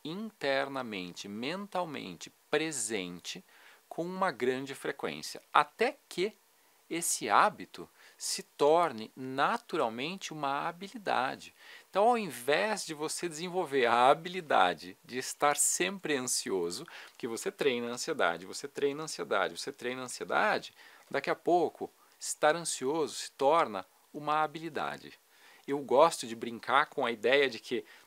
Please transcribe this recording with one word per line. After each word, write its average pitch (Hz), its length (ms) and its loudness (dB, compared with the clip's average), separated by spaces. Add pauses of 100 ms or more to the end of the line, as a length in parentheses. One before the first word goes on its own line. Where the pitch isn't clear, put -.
internamente, 135 1200 -4
mentalmente 127 1040 -8 (160)
presente 113 960 -4 (440)
com - 160 -8
uma 185 260 -2
grande 131 420 -2
frequência, - 680 -8 (100)
até 226 460 2 (100)
que 202 240 -4 (560)
esse 165 400 -2
hábito 104 600 2 (280)
se - 280 -6
torne 143 720 4
naturalmente 143 1160 -2
uma 151 360 -4
habilidade. 170 840 -4 (380)
Então, 202 180 4
ao 240 80 6
invés 175 680 0
de 160 80 -8
você 151 340 -4
desenvolver 156 580 0
a 120 220 8
habilidade 135 960 2
de 120 160 -10
estar 143 380 0
sempre 180 600 0
ansioso, 107 680 -2 (320)
que - 80 -6
você 117 240 -6
treina 120 380 0
a 120 60 -8
ansiedade, 95 520 0
você 98 220 -10
treina 139 340 -2
a - 20 -8
ansiedade, 98 540 0
você - 140 -8
treina 127 300 -8
a - 20 -8
ansiedade, 143 680 -2 (380)
daqui 139 200 -2
a 160 40 0
pouco, - 580 0 (280)
estar - 340 2
ansioso 156 600 -2
se - 160 -10
torna 135 520 2 (300)
uma 151 300 0
habilidade. 147 760 -6 (480)
Eu 139 120 0
gosto 139 480 4
de 113 80 -8
brincar 120 520 0
com 127 200 -2
a 120 60 2
ideia 123 360 4
de 113 100 -8
que 113 260 -4 (220)